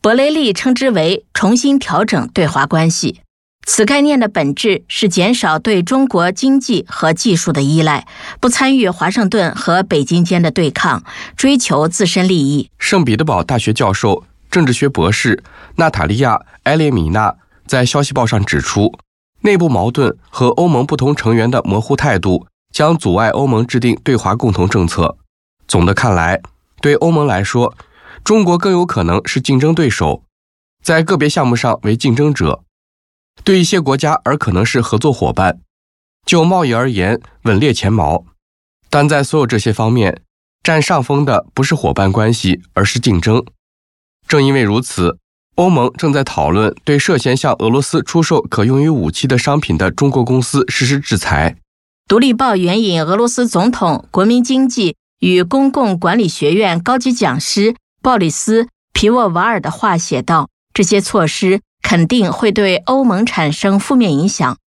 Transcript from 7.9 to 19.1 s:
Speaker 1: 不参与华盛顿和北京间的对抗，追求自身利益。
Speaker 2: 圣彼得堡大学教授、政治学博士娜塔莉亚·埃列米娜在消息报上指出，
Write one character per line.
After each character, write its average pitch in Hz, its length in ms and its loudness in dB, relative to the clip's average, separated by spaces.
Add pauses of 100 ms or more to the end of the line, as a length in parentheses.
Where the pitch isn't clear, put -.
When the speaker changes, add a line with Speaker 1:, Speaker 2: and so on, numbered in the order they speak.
Speaker 1:
不 247 80 2
参 269 260 0
与 233 140 2
华 175 200 -2
盛 202 200 0
顿 180 260 0
和 175 260 0
北 160 220 0
京 170 220 2
间 175 160 0
的 165 100 0
对 165 180 0
抗， - 320 -2 (360)
追 277 200 2
求 156 300 0
自 170 180 -2
身 180 220 0
利 175 180 2
益。 143 320 -2
Speaker 2:
圣 175 280 0
彼 117 100 2
得 127 80 -2
堡 120 180 0
大 123 160 -2
学 110 140 -2
教 110 220 0
授、 98 320 0 (260)
政 175 140 2
治 127 80 2
学 143 160 0
博 87 200 0
士 113 320 -2 (360)
娜 165 120 2
塔 101 140 -2
莉 104 140 -2
亚· 123 180 2 (280)
埃 143 120 2
列 151 160 2
米 82 200 0
娜 107 220 0 (320)
在 127 200 0
消 143 180 0
息 139 100 -6
报 127 140 0
上 107 160 0
指 76 160 -2
出， - 340 -2 (500)